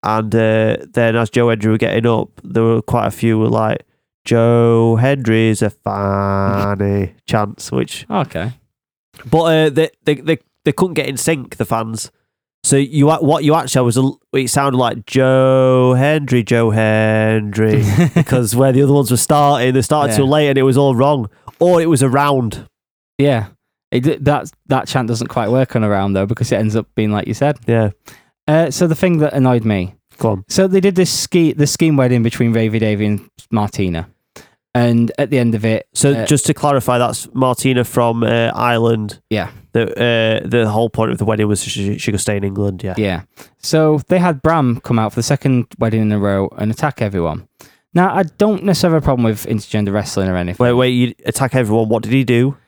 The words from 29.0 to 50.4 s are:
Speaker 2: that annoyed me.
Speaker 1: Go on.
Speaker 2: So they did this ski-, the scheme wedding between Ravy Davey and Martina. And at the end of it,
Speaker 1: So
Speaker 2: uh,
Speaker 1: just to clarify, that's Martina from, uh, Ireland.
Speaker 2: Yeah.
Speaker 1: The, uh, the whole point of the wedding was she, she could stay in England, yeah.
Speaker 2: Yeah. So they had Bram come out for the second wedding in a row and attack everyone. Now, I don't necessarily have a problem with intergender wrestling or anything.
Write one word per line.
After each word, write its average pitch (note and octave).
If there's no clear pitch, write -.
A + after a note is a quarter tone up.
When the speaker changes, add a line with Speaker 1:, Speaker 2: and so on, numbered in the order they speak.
Speaker 2:
that D3+
annoyed B2+
me. G2
Speaker 1:
Go A2+
on. F#2+
Speaker 2:
So F#3+
they F#3+
did F#3+
this F3+
ski-, E3
the D3
scheme D#3+
wedding B2
between A#2
Ravy A2
Davey G#2+
and G#2
Martina. F#2+
And A#2+
at C#3
the C#3
end A#2
of G#2+
it, A2
Speaker 1:
So C#3+
Speaker 2:
uh, A2+
Speaker 1:
just D3
to D3+
clarify, C3+
that's A#2+
Martina B2+
from, A#2
uh, A#2
Ireland. A2+
Speaker 2:
Yeah. G#2
Speaker 1:
The, A2+
uh, -
the A#2+
whole A2
point A2+
of B2
the G#2
wedding G#2+
was G#2
she, G2+
she -
could G2+
stay G#2
in G2
England, G2
yeah. F#2
Speaker 2:
Yeah. G2
So D#3
they F3+
had E3+
Bram D3
come A#2
out A2
for -
the A#2
second C3
wedding A2+
in G#2+
a G#2
row G2
and G#2+
attack C#3+
everyone. F#2
Now, F3+
I F#3+
don't G3+
necessarily F3
have C#3+
a -
problem B2+
with A2
intergender G#2
wrestling G2
or F2+
anything. F2+